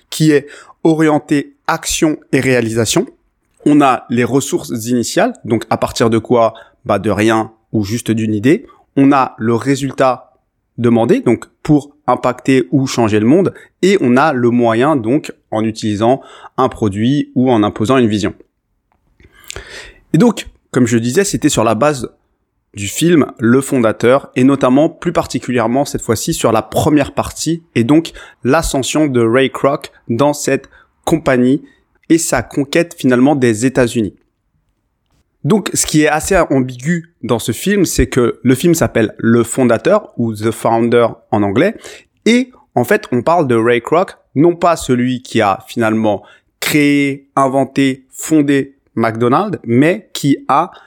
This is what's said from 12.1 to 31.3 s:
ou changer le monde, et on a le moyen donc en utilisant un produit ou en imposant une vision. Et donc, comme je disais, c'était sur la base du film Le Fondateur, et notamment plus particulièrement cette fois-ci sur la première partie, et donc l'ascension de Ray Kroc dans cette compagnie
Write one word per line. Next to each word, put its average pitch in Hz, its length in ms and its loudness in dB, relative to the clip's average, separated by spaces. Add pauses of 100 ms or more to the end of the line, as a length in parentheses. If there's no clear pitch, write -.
ou 135 160 0
changer 107 340 0
le 107 60 0
monde, 160 280 2 (260)
et 190 220 2
on 123 160 2
a 151 160 2
le 120 160 0
moyen 120 460 2
donc 123 360 -4 (180)
en 110 140 -2
utilisant 110 560 -2 (380)
un 131 100 0
produit 113 680 -2
ou 127 160 2
en 113 120 4
imposant 107 340 0
une 123 100 4
vision. 104 280 -2 (1800)
Et 156 60 4
donc, 233 300 2 (240)
comme 127 140 2
je 117 120 0
disais, 123 260 0
c'était 147 240 -2
sur 120 160 0
la 117 100 0
base 131 360 -2 (640)
du 101 140 -10
film 165 500 0
Le 123 240 2
Fondateur, 120 720 0
et 127 80 2
notamment 139 460 2
plus 170 240 -6
particulièrement 123 720 -2
cette - 160 -8
fois-ci 120 320 -2
sur 120 180 0
la 107 80 2
première 139 540 0
partie, - 480 -6 (120)
et 117 100 2
donc 156 280 2 (320)
l'ascension 151 640 -2
de 123 160 0
Ray 123 260 2
Kroc - 440 -4 (180)
dans 135 240 0
cette - 340 -4 (380)
compagnie 135 560 2 (480)